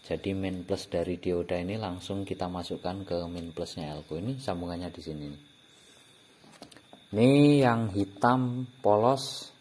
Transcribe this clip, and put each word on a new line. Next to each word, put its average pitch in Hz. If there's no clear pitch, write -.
Jadi 95
min 92
plus 95
dari 87
dioda 87
ini 92
langsung 98
kita 95
masukkan 90
ke 87
min 85
plusnya 80
elko. 76
Ini 131
sambungannya 87
di -
sini. 76
Ini 139
yang 117
hitam 123
polos 117